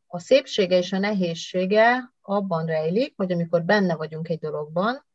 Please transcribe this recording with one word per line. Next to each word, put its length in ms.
a 120
szépsége 580
és 160
a 40
nehézsége 1200
abban 440
rejlik, 500
hogy 160
amikor 320
benne 320
vagyunk 340
egy 100
dologban, 760